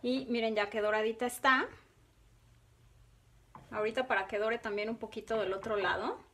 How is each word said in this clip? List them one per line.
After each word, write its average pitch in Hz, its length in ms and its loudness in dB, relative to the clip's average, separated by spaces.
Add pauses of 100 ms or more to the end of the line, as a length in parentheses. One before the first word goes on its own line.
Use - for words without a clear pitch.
y 262 240 0
miren 226 300 0
ya 202 160 2
qué 220 100 -2
doradita 214 460 2
está. 262 400 4 (2000)
Ahorita 220 380 0
para 202 180 2
que 208 140 -4
dore 220 180 0
también 208 320 -4
un 226 80 -4
poquito 220 400 -4
del 190 160 0
otro 208 220 -4
lado. 202 440 0 (140)